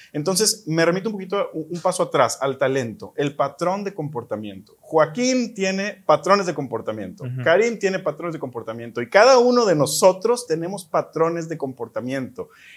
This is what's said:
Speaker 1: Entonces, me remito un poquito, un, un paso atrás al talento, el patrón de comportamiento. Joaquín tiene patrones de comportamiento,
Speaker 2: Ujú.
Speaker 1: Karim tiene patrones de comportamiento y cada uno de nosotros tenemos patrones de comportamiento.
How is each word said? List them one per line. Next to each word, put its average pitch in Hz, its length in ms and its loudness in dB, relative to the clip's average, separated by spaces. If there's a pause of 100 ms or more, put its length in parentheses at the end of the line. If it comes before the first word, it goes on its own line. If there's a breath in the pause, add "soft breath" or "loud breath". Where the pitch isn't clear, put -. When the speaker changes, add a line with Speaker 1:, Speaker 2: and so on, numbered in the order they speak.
(140 loud breath)
Speaker 1:
Entonces, 190 520 0
me 165 200 2
remito 185 240 0
un 214 60 -8
poquito, 190 360 -4
un, 156 180 -8
un 175 120 -8
paso 180 220 0
atrás 139 360 2
al 135 180 -2
talento, 131 600 -2
el 143 180 -2
patrón 170 480 -2
de 196 100 -8
comportamiento. 110 840 -10
Joaquín 233 760 0
tiene 190 520 -4
patrones 180 400 4
de 170 80 -2
comportamiento, 110 720 -8
Speaker 2:
Ujú. 123 180 -8
Speaker 1:
Karim 202 340 4
tiene 190 220 -2
patrones 165 320 -6
de 156 80 -10
comportamiento 117 600 -10
y 120 80 -6
cada 247 300 8
uno 247 260 4
de 180 100 4
nosotros 185 720 2
tenemos 170 380 -4
patrones 165 640 -2
de 165 80 -6
comportamiento. 123 920 -8 (300 loud breath)